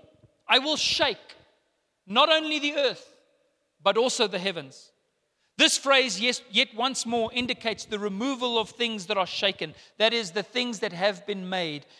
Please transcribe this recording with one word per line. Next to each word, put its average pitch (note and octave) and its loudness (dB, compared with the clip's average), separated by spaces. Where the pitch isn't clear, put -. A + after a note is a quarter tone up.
I B3 4
will D4 0
shake - 0
not B3+ 4
only D#4 2
the D4 -2
earth, C4 -2
but G3 2
also A#3+ 2
the F#3 -4
heavens.'" E3 -8
This D#4 4
phrase, C4 2
"Yes, A#3+ 0
yet A#3 0
once B3 -2
more," A#3 -2
indicates A#3+ -4
the G#3 -6
removal A#3 -2
of A3 -2
things A3+ -4
that G3 -2
are F3 0
shaken, F#3+ -4
that A3 4
is, A3+ -2
the G3 -4
things A#3+ -4
that G3+ -2
have F3+ 0
been F#3+ -6
made, E3 -4